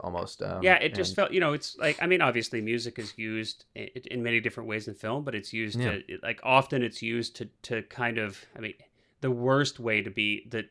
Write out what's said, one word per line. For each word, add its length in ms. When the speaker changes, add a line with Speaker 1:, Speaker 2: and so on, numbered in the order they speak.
Speaker 1:
almost, 400
um, 180
Speaker 2:
Yeah, 140
it 180
just 180
Speaker 1:
and 40
Speaker 2:
felt, 160
you 80
know, 140
it's 260
like, 200
I 60
mean, 160
obviously 400
music 380
is 180
used 480
i-, 200
i-, 60
in 100
many 180
different 300
ways 180
in 60
film, 300
but 100
it's 180
used 280
Speaker 1:
Yeah. 140
Speaker 2:
to, 200
it, 80
like, 220
often 400
it's 180
used 360
to, 120
to 200
kind 360
of, 260
I 40
mean, 160
the 80
worst 520
way 200
to 80
be, 400
the, 220